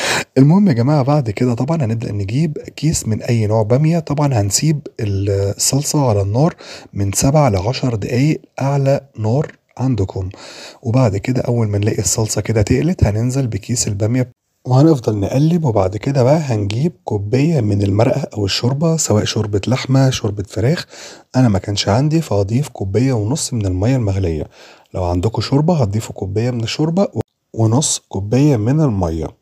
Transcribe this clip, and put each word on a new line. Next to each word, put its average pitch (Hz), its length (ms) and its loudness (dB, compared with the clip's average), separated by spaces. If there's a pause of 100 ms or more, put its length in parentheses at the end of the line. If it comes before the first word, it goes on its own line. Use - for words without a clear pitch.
(380)
المهم 175 300 6
يا 160 40 4
جماعه 135 300 2
بعد 135 280 0
كده 123 240 0
طبعًا 147 300 -2
هنبدا 110 280 -4
نجيب 113 460 -2 (180)
كيس 151 320 -2
من 110 140 -2
اي 113 240 0
نوع 110 160 2
باميه، 151 360 2
طبعًا 143 420 0
هنسيب 143 460 0 (140)
الصلصه 101 1080 0
على 101 140 2
النار 120 320 0 (380)
من 98 200 -2
سبع 139 360 4
لعشر 117 460 -2
دقايق 127 460 0 (200)
اعلى 139 400 0 (180)
نار 113 340 0 (260)
عندكم، 98 500 -2 (540)
وبعد 113 340 2
كده 123 260 -2
اول 120 260 0
ما 104 100 -2
نلاقي 107 200 0
الصلصه 107 420 -2
كده 110 220 0
تقلت 143 420 0
هننزل 123 420 0
بكيس 104 420 -4
الباميه 107 420 -2 (340)
وهنفضل 127 560 4
نقلب. 156 440 2
وبعد 104 320 0
كده 139 260 0
بقى 143 160 4
هنجيب 123 540 -2 (120)
كوباية 127 560 0
من 101 220 0
المرقة 113 540 0
أو 104 80 -2
الشوربة، 139 520 0
سواء 107 280 2
شوربة 104 420 -2
لحمة، 131 440 2
شوربة 104 380 -4
فراخ. 135 380 -2 (500)
أنا 127 120 6
ما 98 100 2
كانش 101 300 -4
عندي 147 320 2
فهضيف 107 480 -2
كوباية 110 440 -2
ونص 117 400 -2
من 107 140 -2
المية 95 300 0
المغلية، 95 500 -2 (480)
لو 95 100 -4
عندكوا 90 380 -2
شوربة 151 320 2
هتضيفوا 110 400 -2
كوباية 104 360 -4
من 120 120 -4
الشوربة 165 400 0
و-، - 180 -2 (340)
ونص 113 540 0
كوباية 120 480 2
من 120 240 0
المية. 87 460 0 (160)